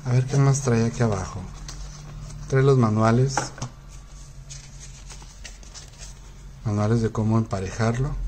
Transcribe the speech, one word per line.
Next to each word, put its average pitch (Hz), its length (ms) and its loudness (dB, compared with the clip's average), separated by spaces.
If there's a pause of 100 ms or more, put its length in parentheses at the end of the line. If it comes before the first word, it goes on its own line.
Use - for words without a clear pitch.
A 123 100 0
ver 127 120 6
qué 139 120 0
más 139 240 6
trae 113 220 4
aquí 117 200 0
abajo. 95 360 0 (1080)
Trae 135 140 4
los 139 160 8
manuales, 113 560 6 (3250)
manuales 107 380 2
de 107 80 0
cómo 110 260 2
emparejarlo. 113 760 0 (120)